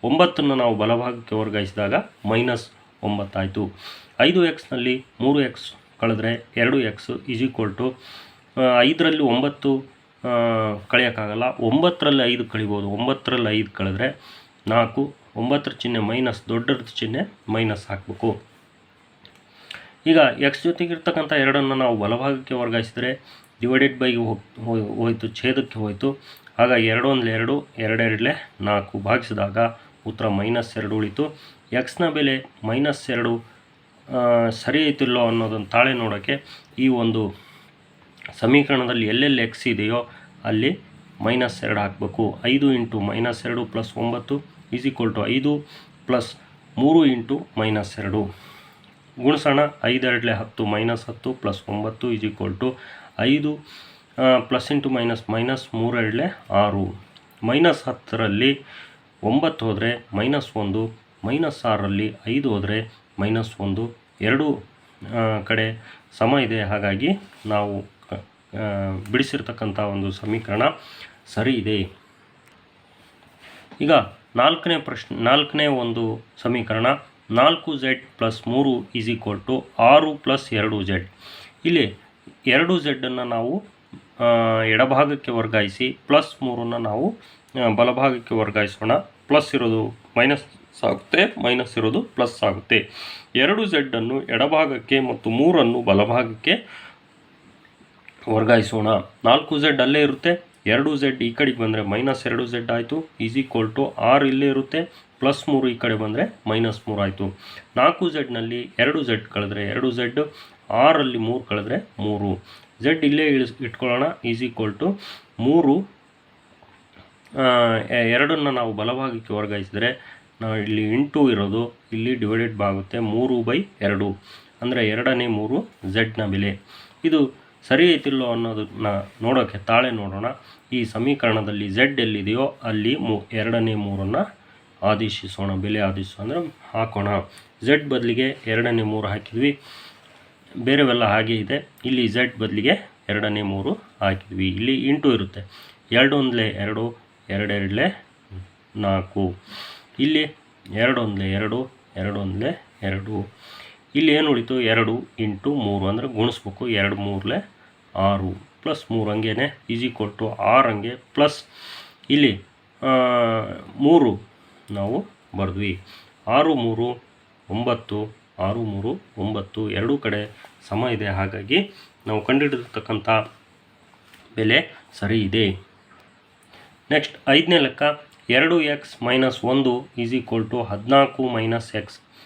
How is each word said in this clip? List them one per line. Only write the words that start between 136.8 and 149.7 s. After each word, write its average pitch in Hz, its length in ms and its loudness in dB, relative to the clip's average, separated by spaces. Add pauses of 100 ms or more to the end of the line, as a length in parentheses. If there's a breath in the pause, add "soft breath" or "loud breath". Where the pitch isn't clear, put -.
ಜೆಡ್ 147 240 -2
ಬದಲಿಗೆ 127 480 -2 (100)
ಎರಡನೇ 117 360 -2
ಮೂರು 107 260 -4
ಹಾಕಿದ್ವಿ, 113 500 -4 (1080 loud breath)
ಬೇರೆವೆಲ್ಲ 127 400 4
ಹಾಗೆ 110 320 2
ಇದೆ. 123 320 -4 (160)
ಇಲ್ಲಿ 127 240 0
ಜೆಡ್ 120 300 -2
ಬದಲಿಗೆ 110 520 -2 (180)
ಎರಡನೇ 104 340 -2
ಮೂರು 98 300 -2
ಹಾಕಿದ್ವಿ. 95 760 -4
ಇಲ್ಲಿ 127 400 0
ಇಂಟು 143 260 4
ಇರುತ್ತೆ. 98 360 -6 (420 loud breath)
ಎರಡು 135 260 4
ಒಂದ್ಲೆ 120 300 0
ಎರಡು, 107 460 -4 (340)
ಎರಡು 101 240 -2
ಎರಡ್ಲೆ 101 520 -2 (720)
ನಾಲ್ಕು. 95 580 0 (640 loud breath)